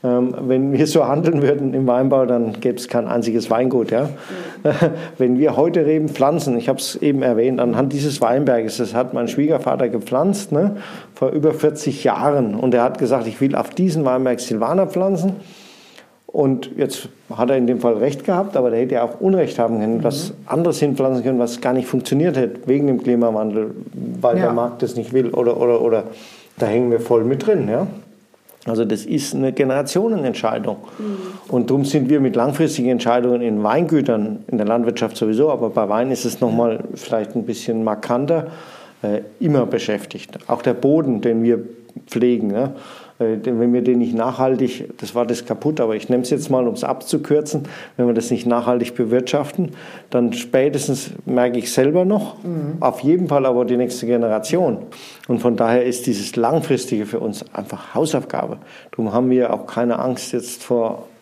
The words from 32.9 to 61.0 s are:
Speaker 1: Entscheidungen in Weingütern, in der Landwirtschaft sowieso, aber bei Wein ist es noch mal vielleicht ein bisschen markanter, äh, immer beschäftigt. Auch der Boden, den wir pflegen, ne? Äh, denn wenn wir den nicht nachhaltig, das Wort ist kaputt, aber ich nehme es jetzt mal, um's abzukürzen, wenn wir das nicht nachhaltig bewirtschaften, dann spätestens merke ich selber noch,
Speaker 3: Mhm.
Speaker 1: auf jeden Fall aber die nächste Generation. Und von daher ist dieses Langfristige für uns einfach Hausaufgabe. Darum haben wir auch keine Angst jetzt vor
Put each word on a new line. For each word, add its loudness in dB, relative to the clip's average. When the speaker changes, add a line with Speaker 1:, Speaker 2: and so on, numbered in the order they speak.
Speaker 1:
Entscheidungen 2
in 0
Weingütern, 2
in -2
der 0
Landwirtschaft 0
sowieso, 2
aber 0
bei 0
Wein 0
ist -2
es -2
noch 2
mal 0
vielleicht -4
ein -4
bisschen -4
markanter, 0
äh, -2
immer 4
beschäftigt. -4
Auch -2
der 2
Boden, 2
den 2
wir 4
pflegen, 2
ne? -2
Äh, 0
denn -2
wenn 4
wir 2
den 4
nicht 0
nachhaltig, 0
das -12
Wort 0
ist -4
kaputt, -2
aber 0
ich -8
nehme 2
es -4
jetzt -2
mal, 2
um's -4
abzukürzen, -2
wenn 2
wir 2
das 0
nicht -2
nachhaltig 0
bewirtschaften, 0
dann 2
spätestens -2
merke 2
ich -6
selber 4
noch, 0
Speaker 3:
Mhm. -6
Speaker 1:
auf 0
jeden 2
Fall 2
aber 2
die 0
nächste -2
Generation. 0
Und 0
von 2
daher 4
ist -2
dieses -4
Langfristige 0
für -6
uns -6
einfach -12
Hausaufgabe. -2
Darum -4
haben 2
wir 2
auch -4
keine -2
Angst -4
jetzt -8
vor -2